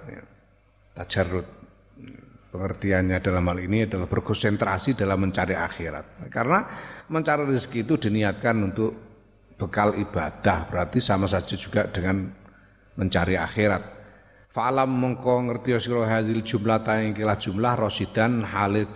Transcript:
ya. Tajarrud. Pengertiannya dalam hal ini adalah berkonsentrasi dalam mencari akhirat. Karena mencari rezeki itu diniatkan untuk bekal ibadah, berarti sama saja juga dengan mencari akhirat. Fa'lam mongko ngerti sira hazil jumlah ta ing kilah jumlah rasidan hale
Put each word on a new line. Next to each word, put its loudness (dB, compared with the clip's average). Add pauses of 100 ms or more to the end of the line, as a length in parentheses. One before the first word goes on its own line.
ya. -14 (720)
Tajarrud. -2 (1040)
Pengertiannya 0
dalam 2
hal -4
ini 2
adalah -4
berkonsentrasi 0
dalam 2
mencari 0
akhirat. -8
Karena 2 (480)
mencari 2
rezeki 0
itu 2 (140)
diniatkan 2
untuk 0 (640)
bekal 2
ibadah, 0
berarti -2
sama 2
saja -2
juga 0
dengan 0 (720)
mencari 2
akhirat. 0 (480)
Fa'lam 0
mongko 0
ngerti 0
sira 0
hazil 2
jumlah 2
ta 2
ing 0
kilah 0
jumlah 0
rasidan 0
hale 2